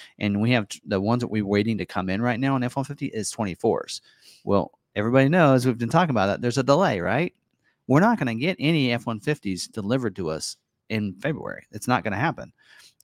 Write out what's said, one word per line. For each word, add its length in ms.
and 240
we 80
have 180
t-, 160
the 160
ones 200
that 80
we're 180
waiting 320
to 80
come 240
in 100
right 180
now 160
on 80
F 140
one 80
fifty 220
is 240
twenty-fours. 720
Well, 280
everybody 320
knows 380
we've 120
been 120
talking 200
about 160
that. 140
There's 180
a 40
delay, 380
right? 340
We're 140
not 180
gonna 160
get 240
any 340
F 140
one 140
fifties 480
delivered 480
to 140
us 260
in 240
February. 560
It's 180
not 160
gonna 120
happen, 360